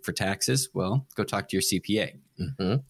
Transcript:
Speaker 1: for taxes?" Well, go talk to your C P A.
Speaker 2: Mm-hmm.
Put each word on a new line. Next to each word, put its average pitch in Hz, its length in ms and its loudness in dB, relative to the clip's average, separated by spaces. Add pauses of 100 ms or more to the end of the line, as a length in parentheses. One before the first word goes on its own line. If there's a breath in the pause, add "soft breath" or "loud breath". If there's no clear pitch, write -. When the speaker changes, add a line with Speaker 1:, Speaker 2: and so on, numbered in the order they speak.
Speaker 1:
for 147 100 -4
taxes?" 117 600 0
Well, 98 320 0 (100)
go 107 100 0
talk 101 240 -4
to - 80 -2
your 95 40 2
C 92 200 2
P 104 180 0
A. 80 160 -4 (240)
Speaker 2:
Mm-hmm. 95 360 0 (140)